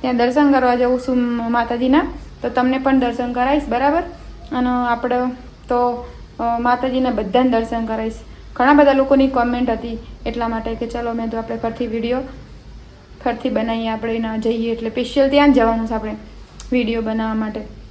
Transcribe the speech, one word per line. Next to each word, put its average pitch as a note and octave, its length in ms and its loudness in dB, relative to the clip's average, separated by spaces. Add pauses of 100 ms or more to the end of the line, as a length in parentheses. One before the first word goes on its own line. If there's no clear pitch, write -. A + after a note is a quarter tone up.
ત્યાં B3+ 160 0
દર્શન B3+ 340 4
કરવા B3+ 240 4
જાઉં B3 240 2
છું B3 180 0 (340)
માતાજીના, A#3+ 520 2 (380)
તો A#3+ 80 -4
તમને B3+ 300 2
પણ C4+ 200 4
દર્શન B3 340 -2
કરાવીશ, C4+ 360 2
બરાબર? C#4+ 340 2 (520)
અને B3 140 0
આપણે B3 460 0 (540)
તો, B3 380 0 (320)
અ, A#3 200 -2
માતાજીના B3+ 500 0
બધાને A3+ 400 2
દર્શન A3+ 360 0
કરાવીશ. A3 340 -4 (340)
ઘણા B3+ 200 4
બધા C#4+ 200 8
લોકોની C4+ 340 4
કોમેન્ટ B3 420 0
હતી A#3 280 -4 (280)
એટલા A3+ 220 -4
માટે A3+ 280 -4
કે A3+ 120 -6
ચલો A#3 260 -4
મેં A3+ 160 -4
તો A3+ 80 -6
આપણે A3+ 200 -6
ફરથી A3+ 300 -4
વીડિયો A#3 360 -2 (1000)
ફરથી A#3 240 -2
બનાવીએ, A3+ 380 -2
આપણે A3+ 320 -4
ના A3 180 -4
જઈએ A3+ 340 0
એટલે A3+ 180 -4
special B3+ 400 2
ત્યાં C#4+ 240 6
જ - 20 6
જવાનું A3+ 320 2
છે A#3 60 -4
આપણે G#3+ 240 -6 (540)
વીડિયો A3+ 300 0
બનાવવા A3 320 -2
માટે. G#3+ 580 -6